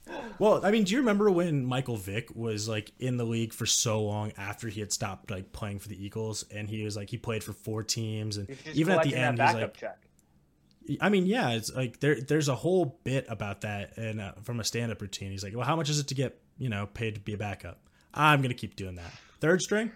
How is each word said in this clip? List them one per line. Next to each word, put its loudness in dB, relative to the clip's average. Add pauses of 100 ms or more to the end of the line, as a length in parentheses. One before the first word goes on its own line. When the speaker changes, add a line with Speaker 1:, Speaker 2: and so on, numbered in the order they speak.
(380)
Speaker 1:
Well, 6
I 4
mean, 6
do 2
you 4
remember 6
when 4
Michael 0
Vick -4
was, -2
like, -4
in 0
the 0
league -2
for -4
so 2
long -4
after -8
he -8
had -4
stopped, -6
like, -8
playing -8
for -14
the -12
Eagles, -6 (100)
and -8
he -6
was, -4
like, -8
he -6
played -4
for -8
four -6
teams, -4
and -6
Speaker 2:
He's -12
just -6
Speaker 1:
even 4
at 6
the 2
Speaker 2:
collecting 0
Speaker 1:
end, 2
Speaker 2:
that 6
Speaker 1:
he's 6
Speaker 2:
backup 0
Speaker 1:
like, -18
Speaker 2:
check. -12
Speaker 1:
I 4
mean, 4
yeah, 2
it's -4
like -4
there, 2
there's 2
a 2
whole 2
bit 0
about -6
that, -6
and, -4
uh, -8 (100)
from -6
a -4
stand-up -2
routine, -8
he's -8
like, -8
"Well, -4
how 2
much 0
is 2
it -4
to -2
get, -2 (200)
you -4
know, -2
paid -6
to -10
be -8
a -6
backup? -8 (340)
I'm 6
gonna 0
keep -10
doing -8
that. -12 (280)
Third 6
string? 0